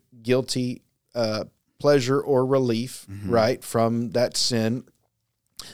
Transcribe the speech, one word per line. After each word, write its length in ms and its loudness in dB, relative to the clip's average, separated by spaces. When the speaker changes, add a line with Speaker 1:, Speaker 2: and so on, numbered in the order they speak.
Speaker 1:
guilty, 640 -2
uh, 300 -2
pleasure 420 4
or 240 2
relief, 640 -2
Speaker 2:
Mm-hmm. 180 -10
Speaker 1:
right, 340 2
from 480 0
that 260 0
sin. 480 0